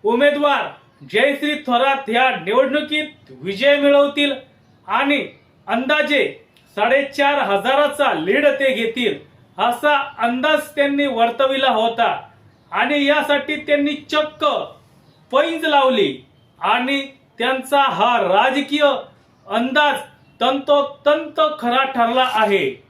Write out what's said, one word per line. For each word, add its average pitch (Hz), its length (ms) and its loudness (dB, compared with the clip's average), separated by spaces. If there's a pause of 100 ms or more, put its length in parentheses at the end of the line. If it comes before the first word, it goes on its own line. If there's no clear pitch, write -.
उमेदवार 277 600 2 (440)
जयश्री 285 440 0
थोरात 269 420 0 (120)
ह्या 247 220 2
निवडणुकीत 269 720 -2 (260)
विजय 196 500 0
मिळवतील 285 520 2 (540)
आणि 269 420 -2 (380)
अंदाजे 269 800 -2 (300)
साडेचार 277 580 2
हजाराचा 262 800 0
लीड 196 340 0
ते 269 280 2
घेतील 220 440 -4 (440)
असा 277 560 0
अंदाज 262 420 0 (160)
त्यांनी 285 300 0
वर्तविला 262 640 0
होता 226 580 -2 (420)
आणि 262 340 0
यासाठी 285 520 0
त्यांनी 294 540 -2
चक्क 302 340 -2 (880)
पैंज 320 320 0
लावली 254 640 2 (340)
आणि 254 480 -2 (300)
त्यांचा 262 440 0
हा 233 360 2
राजकीय 262 680 0 (640)
अंदाज 254 540 0 (400)
तंतोतंत 285 1000 0 (180)
खरा 240 260 0
ठरला 254 480 0
आहे. 196 580 0